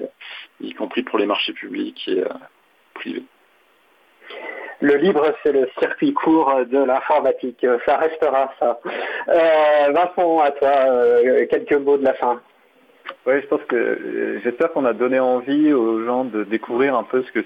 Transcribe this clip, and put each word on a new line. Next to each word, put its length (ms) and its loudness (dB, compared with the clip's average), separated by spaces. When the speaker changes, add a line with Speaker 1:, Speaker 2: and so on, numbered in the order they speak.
Speaker 1:
y 120 -10
compris 280 -6
pour 180 -4
les 60 2
marchés 260 -2
publics 560 -10
et, 120 -2
euh, 80 -2
privés. 300 -10
Speaker 2:
Le 160 2
libre, 300 2
c'est 100 0
le 160 2
circuit 340 -2
court 400 2
de 80 0
l'informatique. 880 0
Ça 120 2
restera, 640 0
ça. 200 0
Euh, 680 4
Vincent, 460 2
à 120 4
toi, 180 0
euh, 800 4
quelques 240 0
mots 240 4
de 80 0
la 80 4
fin. 260 -2
Speaker 3:
Ouais, 160 2
je 60 -12
pense 200 0
que, 80 -2
euh, 680 -2
j'espère 280 -2
qu'on 140 -2
a 80 2
donné 260 0
envie 540 2
aux 320 2
gens 180 -2
de 200 -4
découvrir 520 0
un 80 0
peu 200 -2
ce 80 -14
que 140 -2